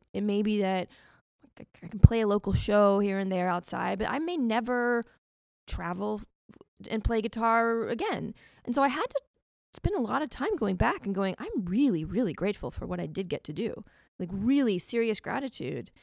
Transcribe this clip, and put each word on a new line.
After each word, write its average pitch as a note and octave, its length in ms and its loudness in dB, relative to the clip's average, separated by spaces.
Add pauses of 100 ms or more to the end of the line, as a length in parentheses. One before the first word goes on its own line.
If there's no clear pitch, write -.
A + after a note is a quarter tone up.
(140)
It G3 80 -4
may G#3 200 0
be G#3 200 0
that F#3+ 260 -2 (720)
I, - 60 -16 (180)
I - 60 -16
can G#3 100 -10
play A3+ 220 12
a G#3+ 60 2
local G3+ 260 2
show G3+ 460 4
here G3 200 0
and F#3+ 100 -2
there F3+ 200 0
outside, F#3 500 -4
but - 100 -2
I - 80 -2
may E4 200 -4
never A#3+ 680 0 (600)
travel F#3+ 540 -6 (680)
and A3 140 -2
play A3+ 180 0
guitar A3+ 640 0
again. F4 460 -4 (300)
And A#3+ 120 -4
so C#4 80 4
I C#4 60 4
had D#4 200 -4
to C5+ 120 -4 (520)
spend - 220 -2
a D4+ 60 0
lot A#3 200 0
of D4+ 80 -4
time G#4+ 260 -4
going G3 220 0
back B3 280 0
and G3 80 -2
going, F#3+ 240 -2
"I'm F4 280 -6
really, F#3 400 2
really G3 280 0
grateful F#3+ 380 -4
for - 140 -10
what F3 160 -6
I E3+ 40 -6
did F3 220 -8
get - 160 -6
to D#3+ 100 -10
do." - 300 -6 (340)
Like, F3 140 -8
really A3 480 2
serious A3+ 400 -2
gratitude. - 720 -8 (120)